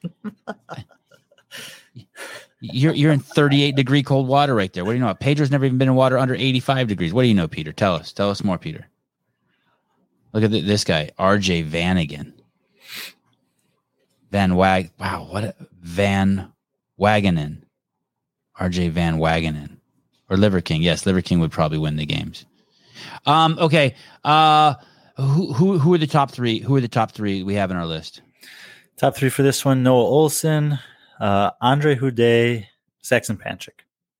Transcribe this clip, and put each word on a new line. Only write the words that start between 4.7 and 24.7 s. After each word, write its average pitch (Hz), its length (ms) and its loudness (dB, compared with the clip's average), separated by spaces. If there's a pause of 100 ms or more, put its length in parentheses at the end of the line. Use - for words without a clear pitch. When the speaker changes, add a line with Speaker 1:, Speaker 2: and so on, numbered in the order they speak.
Speaker 1:
there. 90 120 -6
What 107 80 -2
do - 20 0
you 127 60 -2
know 123 60 0
about? 95 140 -4
Pedro's 143 300 0
never 135 140 0
even 127 140 0
been 135 100 2
in 131 80 2
water 131 200 2
under 127 180 0
eighty-five 131 520 0
degrees. 87 260 -2
What 127 100 2
do 123 60 4
you 110 60 4
know, 85 140 2
Peter? 78 240 -10
Tell 95 240 0
us. - 160 -10
Tell 101 180 -2
us 98 140 -8
more, 95 120 -2
Peter. 78 300 -12 (1500)
Look 110 120 0
at 104 80 2
th-, 90 120 0
this 101 200 0
guy, 78 340 -2
R 95 200 2
J 90 260 -2
Vanagon. 80 680 -4 (2000)
Van 95 240 0
Wag-, 92 440 2
wow, 92 300 -8
what 104 160 -8
a, - 100 -10 (260)
Van 98 720 -2 (480)
Wagenen. 92 600 0 (960)
R 92 80 -2
J 87 220 -2
Van 82 280 0
Wagenen. 80 600 -2 (520)
Or 95 60 0
Liver 95 240 4
King. 80 220 -2
Yes, 82 220 0
Liver 92 160 2
King 87 200 0
would 80 120 0
probably 78 260 -2
win 76 180 -4
the 76 100 -6
games. 76 400 -10 (800)
Um, 160 320 2
okay. 151 380 2 (260)
Uh, 151 520 4 (420)